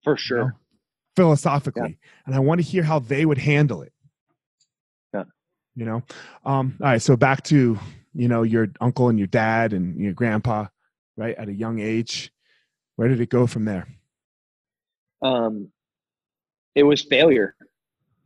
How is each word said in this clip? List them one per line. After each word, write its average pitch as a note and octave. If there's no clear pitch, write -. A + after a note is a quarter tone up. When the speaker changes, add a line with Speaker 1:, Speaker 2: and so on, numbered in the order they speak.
Speaker 1:
For D3+
Speaker 2:
You C3
Speaker 1:
sure. B2
Speaker 2:
know? B2
Philosophically. C#3+
Speaker 1:
Yeah. -
Speaker 2:
And C3
I C3+
wanna D#3+
hear F3+
how D#3
they C3+
would D3
handle C#3+
it. -
Speaker 1:
Yeah. F#2+
Speaker 2:
You A#2+
know? A2+
Um, C3+
all D3
right, A#2
so C3
back C3
to, B2
you A#2+
know, A#2
your A2+
uncle B2
and A2+
your G2
dad A2+
and F2+
your G2
grandpa, G#2+
right, A2+
at G#2+
a G2+
young A2+
age. A2+
Where A#2
did B2+
it A#2
go B2
from A2+
there? G2
Speaker 1:
Um, A2+
it C#3+
was D3
failure. C3+